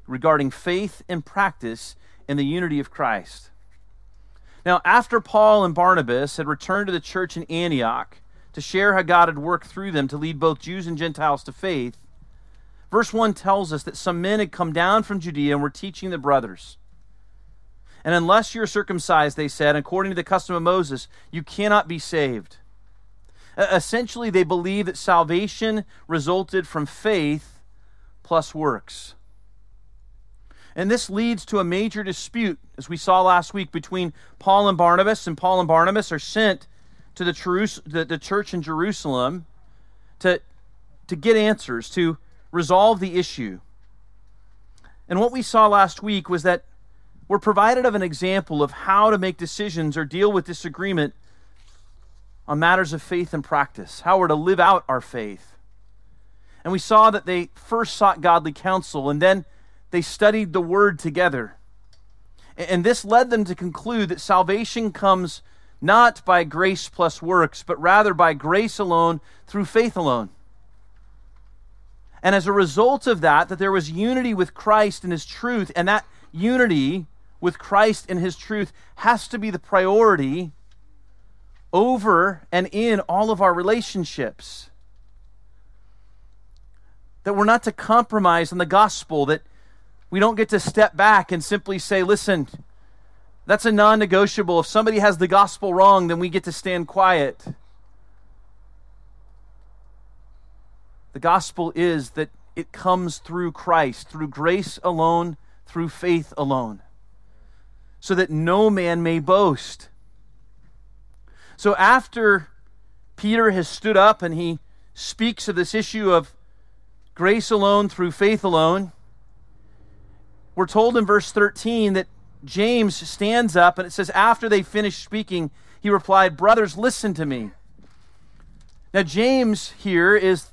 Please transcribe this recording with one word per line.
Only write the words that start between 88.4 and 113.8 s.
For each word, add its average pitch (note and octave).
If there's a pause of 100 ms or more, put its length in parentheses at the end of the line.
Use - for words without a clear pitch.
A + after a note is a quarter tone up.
on F3
the F3+
gospel, E3
that D#3 (680)
we F#3
don't A3
get A3
to G3+
step -
back G3+
and E3+
simply G3
say, F#3+
"Listen, F#3 (960)
that's G#3
a A3+
non-negotiable. G3+
If D#3
somebody A3
has G3+
the F3+
gospel G3
wrong, F#3+
then E3+
we F3+
get F3
to E3+
stand F3
quiet." F3+ (3750)
The C3+
gospel E3+
is E3
that D#3 (260)
it E3+
comes F3+
through E3+
Christ, D#3
through D#3
grace E3
alone, E3+ (300)
through E3+
faith E3+
alone, C3 (1160)
so -
that F#3
no F3
man F3
may E3
boast. F3 (1700)
So G3+
after G#3 (680)
Peter A3
has F#3
stood G#3+